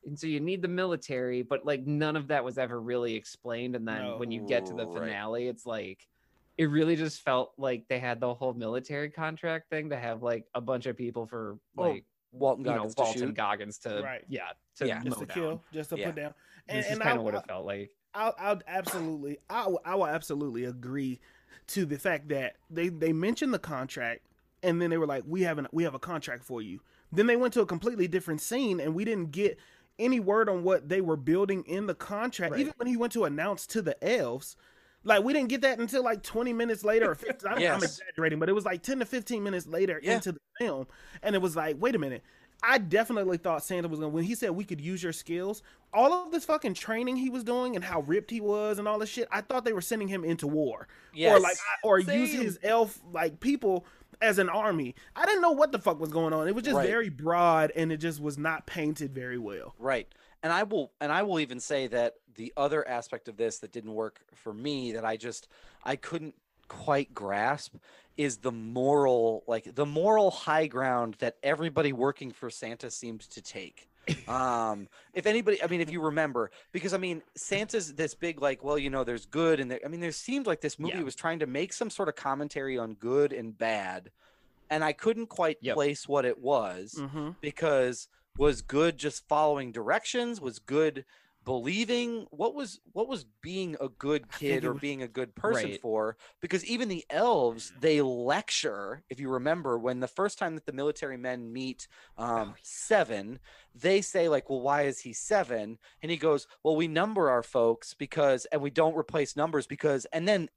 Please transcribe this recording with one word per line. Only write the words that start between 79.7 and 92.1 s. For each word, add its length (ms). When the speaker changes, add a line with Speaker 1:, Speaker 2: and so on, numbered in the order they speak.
Speaker 3:
I 20
mean, 120
there 120
seemed 360
like 140
this 180
movie 180
Speaker 1:
Yeah. 60
Speaker 3:
was 120
trying 240
to 80
make 260
some 160
sort 200
of 60
commentary 640
on 180
good 380
and 240
bad, 540
and 140
I 100
couldn't 340
quite 340
Speaker 1:
Yep. 140
Speaker 3:
place 320
what 180
it 140
was, 560
Speaker 2:
Mm-hmm. 360
Speaker 3:
because 640
was 240
good 360
just 300
following 440
directions? 720
Was 180
good 460
believing? 840